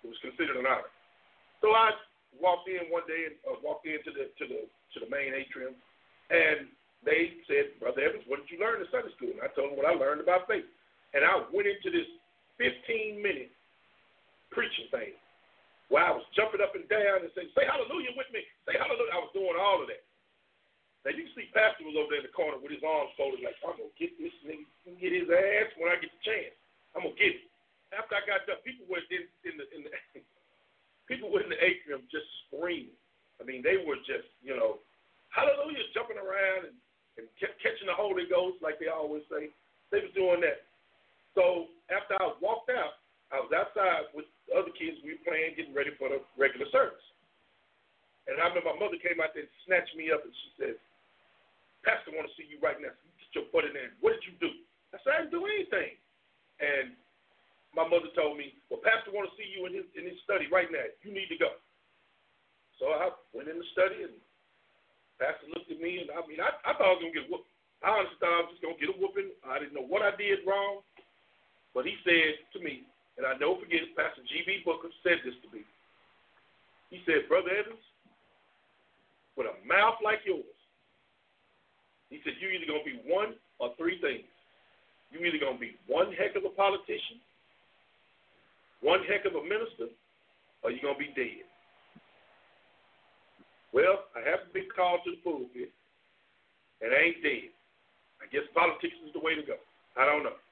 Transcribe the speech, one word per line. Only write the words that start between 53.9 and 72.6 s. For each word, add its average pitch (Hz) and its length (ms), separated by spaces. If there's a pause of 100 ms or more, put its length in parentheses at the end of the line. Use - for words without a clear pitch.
What - 160
did - 80
you 185 160
do?" - 80 (400)
I - 80
said, 285 160
"I 330 80
didn't 339 160
do 392 80
anything." 370 480 (640)
And 135 400 (760)
my 160 100
mother 170 300
told 151 240
me, 139 160 (160)
"Well, 151 100
Pastor 220 300
wanna 196 260
see 214 80
you 190 220
in 180 80
his, 185 180
in 170 140
his 180 180
study 196 240
right 180 220
now. 135 160 (160)
You 202 100
need 190 160
to 165 80
go." - 220 (1200)
So 139 120
I 170 200 (240)
went 143 160
in 170 80
the 170 120
study, 185 360
and - 80 (1040)
Pastor 143 340
looked 170 160
at 156 100
me, 180 220
and - 100
I 160 140
mean, 156 160
I, 247 80 (160)
I - 80
thought 196 160
I 185 80
was 170 60
gonna 165 100
get 131 160
whooped. - 180 (360)
I 190 80
honestly 196 280
thought 170 140
I 170 140
was - 80
just - 80
gonna 170 160
get 185 100
a 185 80
whooping. 190 320 (160)
I 131 140
didn't 143 160
know 131 100
what 185 160
I 202 140
did 196 320
wrong. 202 340 (920)
But 127 100
he 196 160
said 160 400 (160)
to - 20
me, 143 280 (340)